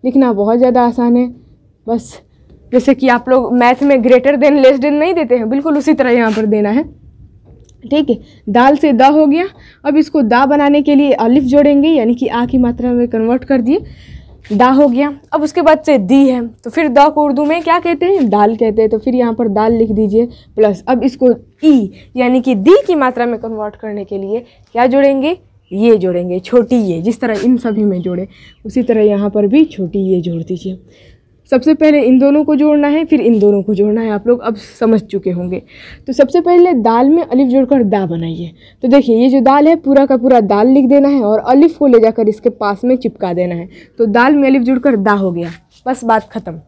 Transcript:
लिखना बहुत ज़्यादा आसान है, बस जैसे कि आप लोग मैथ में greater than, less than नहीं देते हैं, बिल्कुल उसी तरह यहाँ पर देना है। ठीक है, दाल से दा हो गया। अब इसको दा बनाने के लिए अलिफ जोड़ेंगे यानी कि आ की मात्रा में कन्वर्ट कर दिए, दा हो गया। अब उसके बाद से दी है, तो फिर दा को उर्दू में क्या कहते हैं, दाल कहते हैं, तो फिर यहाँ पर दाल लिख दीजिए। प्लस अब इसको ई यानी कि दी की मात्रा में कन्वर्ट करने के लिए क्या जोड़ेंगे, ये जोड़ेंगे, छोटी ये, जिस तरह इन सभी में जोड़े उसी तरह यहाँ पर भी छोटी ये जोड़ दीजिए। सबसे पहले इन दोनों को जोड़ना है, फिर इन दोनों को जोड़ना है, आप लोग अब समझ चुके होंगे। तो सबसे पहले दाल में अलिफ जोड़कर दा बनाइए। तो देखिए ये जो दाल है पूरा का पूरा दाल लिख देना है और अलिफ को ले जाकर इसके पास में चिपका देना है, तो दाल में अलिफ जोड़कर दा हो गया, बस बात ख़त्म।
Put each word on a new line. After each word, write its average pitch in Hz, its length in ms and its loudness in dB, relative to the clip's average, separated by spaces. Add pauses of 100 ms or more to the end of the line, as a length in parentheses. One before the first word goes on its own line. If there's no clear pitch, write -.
लिखना 254 280 0
बहुत 208 260 -2
ज़्यादा 247 240 2
आसान 240 340 0
है, 247 100 0 (600)
बस 233 260 -6 (600)
जैसे 254 220 2
कि 262 140 -2
आप 240 200 -2
लोग 254 260 0
मैथ 247 280 2
में 277 160 2
greater 254 360 2
than, 277 220 2
less 269 200 4
than 285 160 -2
नहीं 320 220 0
देते 254 220 0
हैं, 226 120 -4
बिल्कुल 285 300 -2
उसी 302 160 0
तरह 254 160 0
यहाँ 240 220 2
पर 220 140 -2
देना 208 240 0
है। 269 140 -2 (1000)
ठीक 285 260 -2
है, 208 80 0 (320)
दाल 254 260 4
से 294 160 0
दा 247 160 4
हो 302 180 4
गया। 320 180 0 (400)
अब 285 120 -2
इसको 302 280 0
दा 240 220 2
बनाने 285 360 2
के 294 120 0
लिए 277 200 2
अलिफ 254 300 0
जोड़ेंगे 285 440 2
यानी 240 260 0
कि 240 140 -4
आ 233 180 -4
की 254 120 -2
मात्रा 240 340 -2
में 240 160 0
कन्वर्ट 233 360 -2
कर 262 160 0
दिए, 269 240 -2 (680)
दा 247 180 2
हो 277 180 4
गया। 277 240 -2 (200)
अब 311 100 -2
उसके 311 200 -4
बाद 311 200 4
से 285 160 2
दी 254 280 2
है, 247 220 -2
तो - 220 -18
फिर 311 200 -2
दा 277 180 4
को 294 160 0
उर्दू 285 200 -2
में 320 180 -2
क्या 330 180 0
कहते 339 260 -4
हैं, 359 240 0
दाल 208 260 2
कहते 220 260 0
हैं, 220 80 0
तो 220 80 -2
फिर 247 160 -4
यहाँ 240 200 -2
पर 233 160 -4
दाल 214 240 0
लिख 226 180 0
दीजिए। 220 340 0 (300)
प्लस 208 320 0
अब 247 160 -2
इसको 254 260 0 (340)
ई 254 260 2 (260)
यानी 254 240 0
कि 247 160 -2
दी 330 300 4
की 359 100 0
मात्रा 254 300 -2
में 240 140 -6
कन्वर्ट 214 360 -10
करने 202 280 -10
के 196 140 -10
लिए 208 260 -8 (300)
क्या 240 120 0
जोड़ेंगे, 277 500 0 (340)
ये 214 260 2
जोड़ेंगे, 180 440 -4
छोटी 240 360 0
ये, 180 260 -2
जिस 233 180 -4
तरह 214 240 -4
इन 247 140 2
सभी 220 260 -4
में 185 180 -2
जोड़े 180 240 -6 (380)
उसी 233 180 -4
तरह 220 200 0
यहाँ 202 280 0
पर 208 160 -2
भी 285 200 2
छोटी 190 380 -8
ये 185 160 0
जोड़ 165 220 -8
दीजिए। 185 360 -10 (720)
सबसे 277 240 0
पहले 311 260 2
इन 254 180 2
दोनों 285 260 2
को 302 120 -2
जोड़ना 294 320 0
है, 311 160 -2
फिर 311 160 0
इन 226 180 2
दोनों 202 240 2
को 208 120 -4
जोड़ना 208 260 -2
है, 226 100 -4
आप 208 160 -6
लोग 240 140 0
अब 220 160 -6
समझ 220 460 -2
चुके 190 280 -6
होंगे। 180 320 -8 (440)
तो 269 60 -8
सबसे 285 280 0
पहले 349 340 2
दाल 233 340 0
में 330 140 2
अलिफ 254 260 -2
जोड़कर 262 360 0
दा 196 220 -2
बनाइए। 165 460 -8 (300)
तो 254 60 -2
देखिए 240 280 2
ये 247 140 2
जो 269 100 2
दाल 285 280 2
है 339 100 4
पूरा 277 280 2
का 269 100 0
पूरा 240 260 2
दाल 208 260 0
लिख 269 180 4
देना 277 220 4
है 277 140 0
और 214 240 0
अलिफ 294 320 2
को 294 80 0
ले 240 140 4
जाकर 220 280 0
इसके 214 220 -2
पास 202 340 -6
में 254 120 0
चिपका 208 360 -6
देना 175 220 -4
है, 175 140 -10 (300)
तो 226 100 0
दाल 240 260 2
में 277 140 2
अलिफ 269 140 2
जोड़कर 254 360 0
दा 202 160 0
हो 196 160 -2
गया, 170 200 -8 (360)
बस 254 180 -8
बात 220 240 -2
ख़त्म। 165 400 -14